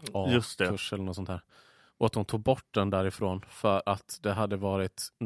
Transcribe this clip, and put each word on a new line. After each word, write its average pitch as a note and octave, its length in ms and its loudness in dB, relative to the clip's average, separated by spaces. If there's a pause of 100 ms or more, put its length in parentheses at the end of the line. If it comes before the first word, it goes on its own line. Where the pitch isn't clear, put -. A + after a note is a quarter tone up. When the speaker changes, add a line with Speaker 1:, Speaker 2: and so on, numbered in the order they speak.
(300)
Speaker 1:
Just A#2+ 300 2
det. - 80 4
Speaker 2:
A-kurs G2 260 -4
eller G2 100 -4
något F#2 120 -4
sånt F#2+ 140 -6
här. F2+ 120 -6 (560)
Och - 80 2
att A2 80 2
de G#2 120 0
tog A2 160 -2
bort C3 300 2
den G2+ 180 2
därifrån F#2+ 600 0
för G2 360 2
att - 360 -2
det G2+ 120 0
hade G2+ 220 0
varit, G2 520 -2 (180)